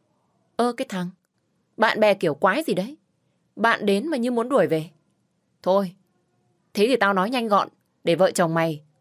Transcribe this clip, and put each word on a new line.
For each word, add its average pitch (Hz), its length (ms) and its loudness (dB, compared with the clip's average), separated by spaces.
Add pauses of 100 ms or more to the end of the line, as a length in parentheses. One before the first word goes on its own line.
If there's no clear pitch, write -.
(560)
"Ơ 240 160 0
cái 254 160 -8
thằng, 180 220 -6 (680)
bạn - 240 0
bè 208 140 4
kiểu 185 200 -2
quái 202 280 0
gì 226 120 -2
đấy? 214 220 -6 (600)
Bạn 214 300 0
đến 202 220 0
mà 320 80 -4
như 240 140 -2
muốn 233 180 -2
đuổi 247 180 2
về. 160 240 -4 (720)
Thôi, 190 320 0 (800)
thế 208 140 2
thì 269 80 2
tao 196 180 2
nói 190 160 0
nhanh 247 180 -2
gọn, 196 200 2 (360)
để 170 100 2
vợ 175 160 4
chồng 165 240 0
mày 165 280 -2 (180)